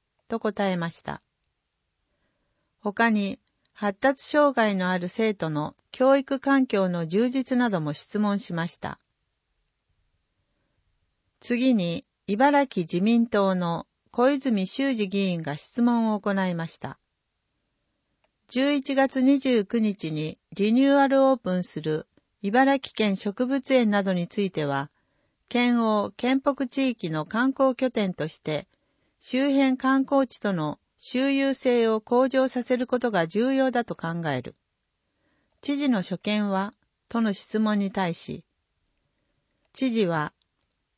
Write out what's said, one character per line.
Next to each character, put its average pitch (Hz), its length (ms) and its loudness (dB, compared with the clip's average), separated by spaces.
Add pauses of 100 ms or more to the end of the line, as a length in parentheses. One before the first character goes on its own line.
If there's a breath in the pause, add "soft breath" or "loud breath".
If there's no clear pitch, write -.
(280)
と 226 120 -4
答 208 280 -2
え 185 80 0
ま 170 140 -4
し - 120 -16
た。 - 200 -10 (1600)
他 226 300 0
に、 202 280 -2 (360)
発 202 240 -4
達 269 260 0
障 294 300 2
害 214 220 2
の 185 140 -2
あ 185 80 0
る 180 100 -6
生 220 260 -2
徒 165 140 -4
の 151 260 -4 (160)
教 269 260 4
育 277 220 -2
環 269 280 2
境 196 220 0
の 175 180 -4
充 202 240 0
実 254 260 -2
な 247 140 2
ど 185 100 -2
も 151 120 -4
質 - 260 -6
問 202 200 0
し 190 140 -8
ま 170 140 -4
し - 100 -10
た。 - 220 -10 (2500)
次 240 340 2
に、 175 300 -2 (220)
茨 277 380 4
城 196 180 -4
自 175 180 -2
民 233 260 2
党 196 280 2
の 170 320 -4 (240)
小 247 200 2
泉 240 360 -2
修 269 260 -2
二 214 160 -2
議 196 200 -2
員 170 140 -4
が 147 140 -6
質 - 260 -6
問 233 300 2
を 208 80 -4
行 202 120 -4
い 190 220 -2
ま 165 120 -6
し - 120 -14
た。 135 200 -12 (1500)
十 277 260 2
一 277 200 -2
月 262 280 2
二 277 160 6
十 247 260 2
九 233 160 -2
日 196 320 -2
に 156 260 -6 (140)
リ 202 200 2
ニ 254 100 4
ュ 277 140 6
ー - 40 6
ア 277 80 4
ル 269 160 4
オ 269 100 4
ー - 40 -4
プ - 120 -6
ン 180 140 0
す - 160 -8
る 156 260 -4 (360)
茨 254 320 4
城 269 160 -6
県 208 260 0
植 208 300 -4
物 262 280 0
園 240 160 4
な 202 120 2
ど 190 100 0
に 175 160 -2
つ - 140 -6
い 190 80 -2
て 151 160 -4
は、 139 240 -4 (580)
県 240 340 2
央、 208 340 0
県 262 240 0
北 269 280 -2
地 269 220 -2
域 180 200 -6
の 156 140 -4
観 254 280 0
光 262 220 2
拠 262 160 -2
点 202 220 -2
と 156 160 -6
し - 100 -12
て、 151 300 -6 (500)
周 269 320 0
辺 269 260 2
観 262 280 2
光 269 220 2
地 - 120 -14
と 208 140 -2
の 156 260 -4 (180)
周 269 360 -2
遊 269 220 2
性 240 340 2
を 220 120 0
向 247 280 2
上 262 200 2
さ 254 140 -4
せ 247 140 0
る 240 100 -2
こ 247 120 -2
と 240 120 -2
が 175 160 0
重 233 280 0
要 269 160 2
だ 240 140 -2
と 170 120 -8
考 165 320 -6
え 127 140 -2
る。 - 120 -14 (1080)
知 285 140 -2
事 285 120 0
の 220 140 2
所 175 160 -6
見 208 320 -2
は？ 196 220 -2 (360)
と 226 120 -4
の 220 120 0
質 - 260 -6
問 214 200 2
に 196 120 -2
対 185 240 -2
し、 - 300 -12 (1300)
知 262 180 -2
事 226 160 0
は、 160 260 -2 (640)